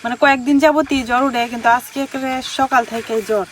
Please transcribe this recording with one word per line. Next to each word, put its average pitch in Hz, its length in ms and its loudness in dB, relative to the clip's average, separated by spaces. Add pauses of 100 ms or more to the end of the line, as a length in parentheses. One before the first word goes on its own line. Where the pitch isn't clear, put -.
মানে 240 200 -4
কয়েকদিন 269 400 2
যাবতই 294 460 2
জ্বর 247 180 2
উঠে, 240 160 -2 (100)
কিন্তু 233 140 -2 (100)
আজকে - 280 -8
একেবারে 262 320 -6 (200)
সকাল 262 240 2 (100)
থেকে 226 220 -6 (160)
জ্বর। 202 220 0